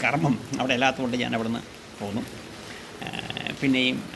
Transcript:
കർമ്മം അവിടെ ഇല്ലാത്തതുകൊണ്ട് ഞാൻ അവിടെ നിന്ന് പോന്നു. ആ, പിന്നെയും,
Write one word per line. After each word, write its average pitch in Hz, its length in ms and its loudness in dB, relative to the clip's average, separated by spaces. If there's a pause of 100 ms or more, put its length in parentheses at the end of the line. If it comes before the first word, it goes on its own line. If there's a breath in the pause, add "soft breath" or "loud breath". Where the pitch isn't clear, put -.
കർമ്മം 139 320 4 (240)
അവിടെ 127 140 4
ഇല്ലാത്തതുകൊണ്ട് 127 440 4
ഞാൻ 120 180 0
അവിടെ 113 120 2
നിന്ന് 117 160 0 (360)
പോന്നു. 104 220 -2 (840 loud breath)
ആ, - 20 -6 (540)
പിന്നെയും, 131 360 4 (180)